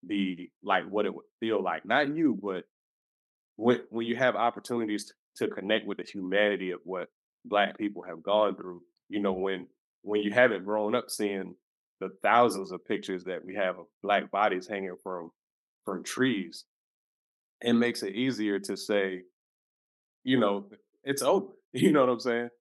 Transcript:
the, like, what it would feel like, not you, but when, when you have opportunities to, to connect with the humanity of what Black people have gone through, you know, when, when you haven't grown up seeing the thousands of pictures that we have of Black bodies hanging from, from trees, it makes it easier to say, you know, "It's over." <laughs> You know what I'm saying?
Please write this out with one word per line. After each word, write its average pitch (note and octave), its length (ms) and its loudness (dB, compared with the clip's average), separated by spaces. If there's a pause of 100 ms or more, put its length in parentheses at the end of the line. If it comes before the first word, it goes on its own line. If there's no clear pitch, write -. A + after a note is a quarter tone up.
the, F#2 440 -2 (140)
like, F#2+ 260 2
what G2+ 160 0
it F2+ 80 -4
would E2+ 120 -14 (160)
feel A2 200 0
like, F2 240 -4
not C#3 300 2
you, C#3+ 260 2
but F#2+ 220 -4 (920)
when, A#2 320 4
when A#2 180 -4
you A#2 80 0
have B2 220 2
opportunities G#2+ 760 -2 (240)
to, A2 100 -2
to - 60 -4
connect G2+ 320 0
with G2 120 -6
the F2+ 60 -10
humanity F#2+ 680 0
of F2 140 -6
what F2+ 240 -6 (360)
Black G2+ 320 2
people G#2 260 -4
have E2 200 -12
gone G2+ 320 2
through, F2 260 -12 (280)
you G#2 100 -4
know, G2 140 0
when, F#2 340 -2 (360)
when G#2 180 0
you G#2 100 0
haven't A2 340 4
grown G#2+ 300 0
up A#2+ 140 -2
seeing G2 460 -4 (460)
the F#2+ 80 -6 (120)
thousands G2+ 520 4
of F2 100 -10
pictures F#2+ 420 -4
that F2 200 -8
we F#2 100 -12
have F#2 240 -2
of E2+ 60 -16 (160)
Black G2+ 280 2
bodies G2 380 0
hanging F#2+ 340 -6
from, F2 300 -8 (540)
from F#2 180 -6
trees, G#2+ 640 -2 (960)
it A#2+ 120 2
makes A#2+ 300 2
it G2 100 -4
easier G#2+ 460 0
to G2 160 -4
say, F#2+ 460 0 (1040)
you B2+ 120 4
know, G2+ 320 2 (360)
"It's C#3 160 -2
over." F#3 260 4 (140)
<laughs> - 120 -20
You D3+ 200 6
know C#3+ 80 8
what B2+ 80 6
I'm A#2+ 100 2
saying? A#2+ 300 0 (120)